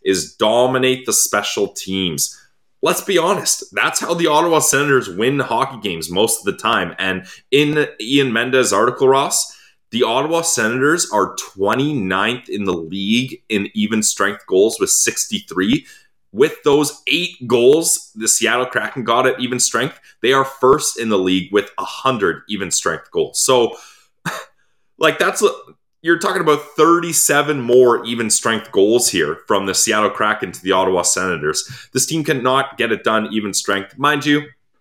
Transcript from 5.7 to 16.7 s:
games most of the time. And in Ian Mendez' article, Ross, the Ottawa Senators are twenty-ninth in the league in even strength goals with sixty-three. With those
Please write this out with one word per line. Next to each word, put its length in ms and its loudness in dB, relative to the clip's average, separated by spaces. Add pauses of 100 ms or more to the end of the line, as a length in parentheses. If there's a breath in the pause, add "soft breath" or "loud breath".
games 300 -6
most 300 0
of 40 -8
the 160 -4
time. 380 -2
And 260 -4 (240 loud breath)
in 380 2 (120)
Ian 320 2
Mendez' 400 2
article, 360 2
Ross, 480 0 (340 loud breath)
the 140 0
Ottawa 380 0
Senators 720 0
are 240 0
twenty-ninth 1120 -2
in 160 -6
the 80 0
league 720 -2
in 260 -2
even 300 -2
strength 420 -2
goals 360 2
with 80 0
sixty-three. 960 -2 (480 loud breath)
With 320 0
those 420 2